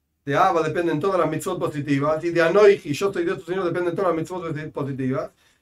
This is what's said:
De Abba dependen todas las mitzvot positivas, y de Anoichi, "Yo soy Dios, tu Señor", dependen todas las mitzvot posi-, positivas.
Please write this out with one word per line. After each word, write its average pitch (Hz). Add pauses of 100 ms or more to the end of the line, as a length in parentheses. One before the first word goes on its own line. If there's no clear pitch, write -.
(260)
De 139
Abba 175
dependen 156
todas 185
las 156
mitzvot 170
positivas, 147
y 170
de 165
Anoichi, 190
"Yo 196
soy 180
Dios, 170
tu -
Señor", 185
dependen 175
todas 185
las 165
mitzvot 170
posi-, 156
positivas. 131 (300)